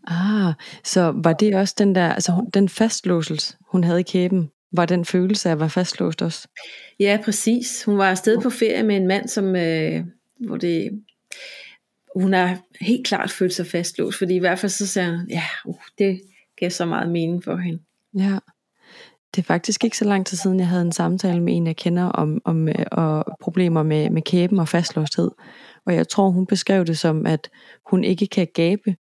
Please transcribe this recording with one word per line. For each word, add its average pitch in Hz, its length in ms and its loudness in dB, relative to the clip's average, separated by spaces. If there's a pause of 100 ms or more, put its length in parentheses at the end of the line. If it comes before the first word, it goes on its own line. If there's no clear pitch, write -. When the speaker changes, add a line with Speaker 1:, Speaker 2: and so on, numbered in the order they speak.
Speaker 1:
Ah, 185 460 0 (300)
så 175 300 2 (100)
var 165 100 4
det 208 220 2
også 196 220 0
den 202 180 4
der, 175 180 2
altså - 180 -2
hun, 185 220 0
den 196 160 4
fastlåselse, 175 880 -2 (160)
hun 180 120 2
havde 170 160 2
i 180 40 0
kæben, 180 480 0 (200)
var 175 140 2
den 170 200 0
følelse 185 440 0
af 165 40 2
at 151 60 0
være 160 100 0
fastlåst 175 520 -2
også? 170 260 -6 (520)
Speaker 2:
Ja, 202 260 2
præcis. 226 580 -2
Hun 202 140 2
var 196 120 4
afsted 190 260 2
Speaker 1:
Ja. 226 60 -2
Speaker 2:
på 247 80 0
ferie 226 340 0
med 208 140 2
en 185 100 2
mand, 190 200 0
som, 196 280 0
øh, 160 480 0 (360)
hvor 233 180 -6
det, 175 460 -4 (1120)
hun 190 180 2
har 180 240 2 (240)
helt 240 260 0
klart - 240 -2
følt 185 220 0
sig 170 140 -4
fastlåst, 175 500 -4
fordi 185 180 0
i 180 40 0
hvert 180 200 0
fald 202 100 -2
så 196 180 -4
sagde 180 300 -2
hun, 175 120 -6
"Ja, 165 140 -4 (220)
uh, 175 100 -10 (220)
det 190 240 0 (360)
gav 180 120 -2
så 175 160 -4
meget 170 260 -2
mening 170 320 -2
for 165 120 -4
hende." 175 240 -6 (380)
Speaker 1:
Ja. 196 200 0 (1000)
Det 185 60 2
er - 40 -4
faktisk - 380 0
ikke 226 140 -2
så 214 80 0
lang 196 200 2
tid 185 120 -6
siden, 185 220 0
jeg 180 80 2
havde 180 140 2
en 175 100 0
samtale 175 480 0
med 170 160 0
en, 170 120 0
jeg 160 80 -2
kender, 180 300 0
om, 156 400 -2
om, 160 240 0
øh, - 220 -2
og 156 340 0 (160)
problemer 170 420 0
med, 151 260 2
med 160 120 2
kæben 180 380 2
og 160 80 2
fastlåsthed. 170 640 0 (540)
Og 180 100 2
jeg 165 120 2
tror, 196 220 4
hun 185 160 2
beskrev 190 400 2
det 160 120 0
som, 156 280 0
at 160 240 -2 (360)
hun 185 180 2
ikke 190 240 0
kan 180 260 0
gabe 180 480 0